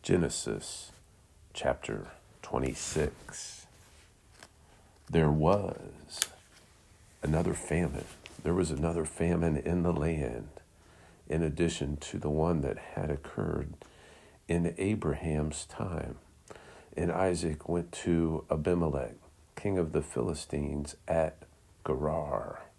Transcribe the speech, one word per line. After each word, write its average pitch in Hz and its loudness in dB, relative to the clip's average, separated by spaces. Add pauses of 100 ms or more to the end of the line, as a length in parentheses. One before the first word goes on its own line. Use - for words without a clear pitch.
Genesis - 0 (600)
chapter - -4 (340)
twenty-six. - -4 (1400)
There 80 6
was 87 0 (1000)
another 78 4
famine. 73 0 (380)
There 85 0
was 87 2
another 80 0
famine 85 2
in 87 0
the 85 2
land, 73 -2 (760)
in 82 2
addition 76 0
to - -8
the - -2
one 78 4
that 67 -2
had - -4
occurred - -4 (680)
in 85 2
Abraham's 78 0
time. - -6 (760)
And 85 0
Isaac 82 0
went 85 0 (140)
to 82 4
Abimelech, 76 2 (420)
king 98 0
of 80 2
the 73 2
Philistines, 73 -2 (120)
at 80 0 (420)
Gerar. 73 -2 (140)